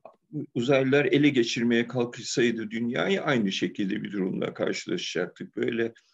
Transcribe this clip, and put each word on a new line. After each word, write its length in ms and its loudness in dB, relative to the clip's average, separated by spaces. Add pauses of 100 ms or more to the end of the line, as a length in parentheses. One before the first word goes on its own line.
(540)
uzaylılar 500 2
ele 240 6
geçirmeye 580 2
kalkışsaydı 840 -2
dünyayı 520 -2
aynı 300 2
şekilde 500 -2
bir 100 -8
durumla 420 -4
karşılaşacaktık. 1000 -4
Böyle 360 -2 (220)